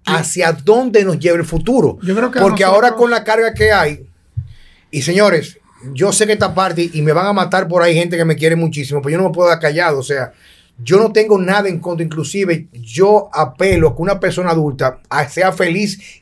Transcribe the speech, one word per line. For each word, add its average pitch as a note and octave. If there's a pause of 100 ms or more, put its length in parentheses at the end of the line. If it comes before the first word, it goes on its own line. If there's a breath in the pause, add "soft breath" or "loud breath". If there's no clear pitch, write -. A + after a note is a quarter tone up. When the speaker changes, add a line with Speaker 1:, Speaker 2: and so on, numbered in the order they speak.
Speaker 1:
¿hacia D#3+
dónde G#3
nos E3
lleva E3+
el E3
futuro? E3
Speaker 2:
Yo F#3
creo A#3+
que C4
a -
Speaker 1:
Porque A3
ahora G#3
Speaker 2:
nosotros A3+
Speaker 1:
con A#3+
la A3
carga A3
que G#3+
hay, D3+ (840 loud breath)
y C#3+
señores, F3+ (360)
yo F3
sé G#3
que G#3+
esta G3
parte, F3
y D#3
me D3+
van F3
a G3+
matar F#3+
por F3
ahí E3+
gente F3
que E3
me D#3+
quiere D#3+
muchísimo, D3
pero C#3+
yo E3
no F#3
me D#3
puedo F3
quedar D#3+
callado, D#3
o B2+
sea, C3+ (460 soft breath)
yo B2+
no G#3+
tengo G#3+
nada G3
en E3
contra, E3+
inclusive E3
yo E3+
apelo E3
a -
que D#3
una G3
persona F3+
adulta, C#3+
ah, C#3+
sea F#3
feliz G3 (220 loud breath)